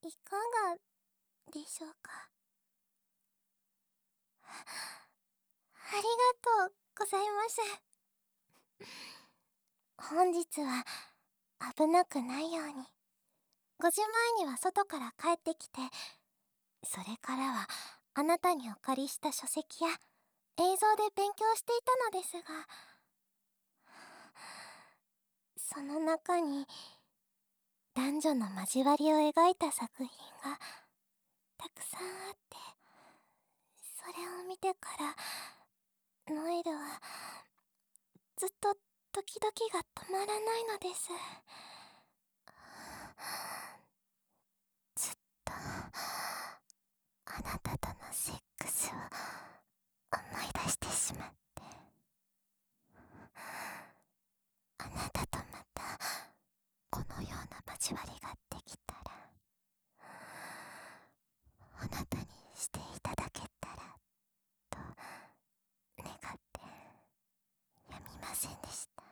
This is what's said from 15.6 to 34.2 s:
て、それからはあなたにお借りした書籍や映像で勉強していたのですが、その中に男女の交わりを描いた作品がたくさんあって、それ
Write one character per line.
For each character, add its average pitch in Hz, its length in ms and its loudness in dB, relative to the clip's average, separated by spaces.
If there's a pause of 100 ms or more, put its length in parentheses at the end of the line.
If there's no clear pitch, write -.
て、 - 100 -8 (1040)
そ - 160 -4
れ 196 220 -6
か 262 160 -2
ら 269 60 2 (100)
は 220 140 0 (460)
あ 285 100 4
な 339 140 8
た 359 160 6
に 254 160 -2
お 202 60 -8
借 269 280 2
り 285 40 0
し - 140 -6
た 302 100 2
書 - 160 -4
籍 - 380 0
や 330 40 6 (680)
映 359 180 6
像 427 220 8
で 427 60 4 (120)
勉 403 160 4
強 440 240 4
し - 80 -4
て - 80 0
い 480 80 6 (320)
た 381 60 0
の 370 40 0
で 359 60 -4
す - 60 -6 (100)
が、 311 240 -10 (3000)
そ - 260 -6
の 285 200 0
中 320 400 4
に 277 260 2 (1300)
男 277 240 2
女 302 160 4
の 220 140 2 (100)
交 226 240 2
わ 285 140 8
り 311 160 6
を - 20 8
描 302 340 8
い 370 60 6
た 302 160 2
作 - 180 -2 (100)
品 262 80 -2 (360)
が 285 160 -6 (1000)
た - 120 -12
く - 120 -16
さ - 180 -8
ん - 20 -6
あ 381 320 -8
っ - 20 -14 (140)
て、 - 80 -16 (1400)
そ - 120 -10
れ 349 200 -8 (160)